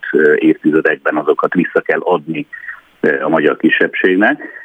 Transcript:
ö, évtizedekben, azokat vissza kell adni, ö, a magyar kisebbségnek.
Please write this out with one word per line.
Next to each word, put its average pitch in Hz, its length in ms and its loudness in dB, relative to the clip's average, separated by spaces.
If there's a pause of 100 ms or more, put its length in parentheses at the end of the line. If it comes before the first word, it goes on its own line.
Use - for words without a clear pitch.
(120)
ö, 76 220 4
évtizedekben, 78 840 0
azokat 76 380 -2
vissza 82 280 0
kell 80 180 -2
adni, 78 480 -4 (520)
ö, 69 240 0
a 76 60 -2
magyar 76 280 2
kisebbségnek. 95 840 0 (240)